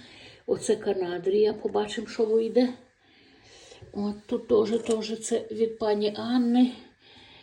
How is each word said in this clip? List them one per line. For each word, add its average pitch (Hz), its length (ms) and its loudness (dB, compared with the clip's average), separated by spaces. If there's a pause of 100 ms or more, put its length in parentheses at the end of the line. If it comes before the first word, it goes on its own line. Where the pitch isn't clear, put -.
(460)
Оце - 300 0
канадрія. 190 760 0
Побачимо, 208 540 -4
що - 180 -2
вийде. 226 440 2 (1200)
От 208 340 -6
тут 233 220 -4
теж, 220 320 4
теж 220 400 -4
це - 300 -4
від 220 280 -2
пані 208 380 0
Анни. 240 560 2 (720)